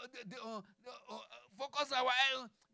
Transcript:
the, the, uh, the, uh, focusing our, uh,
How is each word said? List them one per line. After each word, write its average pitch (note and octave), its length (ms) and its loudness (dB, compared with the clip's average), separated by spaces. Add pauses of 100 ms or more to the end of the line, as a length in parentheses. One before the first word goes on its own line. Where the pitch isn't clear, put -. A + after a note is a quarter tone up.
(120)
the, A#3+ 180 -14
the, B3 60 -10
uh, A3 260 -8 (220)
the, B3 80 -12 (220)
uh, A3 40 -10 (400)
focusing C#4 400 0
our, B3+ 100 4
uh, C4 400 4 (260)